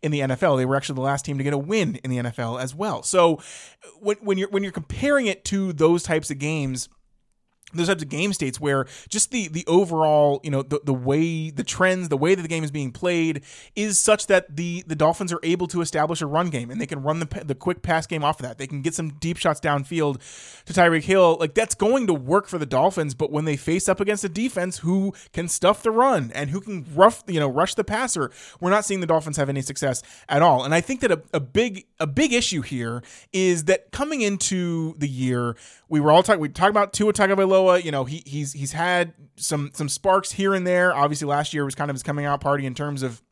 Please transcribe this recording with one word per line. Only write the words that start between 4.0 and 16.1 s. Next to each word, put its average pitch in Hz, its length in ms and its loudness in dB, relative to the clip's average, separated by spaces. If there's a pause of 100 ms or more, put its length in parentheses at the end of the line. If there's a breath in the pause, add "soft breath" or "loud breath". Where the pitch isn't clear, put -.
when, 208 180 -2
when 202 200 0
you're, 190 120 -2
when 196 120 0
you're 196 100 -4
comparing 269 540 0
it 196 200 -4
to 190 280 -2
those 160 300 4
types 160 260 -2
of 143 80 -8
games, 139 520 -4 (840)
those 165 140 -2
types 185 140 0
of 151 60 -10
game 160 240 -4
states 143 300 -4
where 139 240 0 (240 loud breath)
just - 220 -2
the, 208 180 -4
the 165 180 -8
overall, 156 760 4
you 160 80 -8
know, 135 140 0
the, 143 220 -4
the 143 80 0
way, 156 560 0
the 147 160 -8
trends, 185 420 0
the 147 80 -2
way 151 180 2
that 190 80 0
the 165 60 -8
game 160 160 -4
is 147 80 -6
being 139 220 -6
played 165 500 -2 (320 loud breath)
is 208 240 0
such - 280 2
that 185 280 2
the, 175 320 -6
the 160 80 -4
Dolphins 165 380 0
are 170 100 -6
able 175 240 0
to 170 140 -4
establish 156 400 -2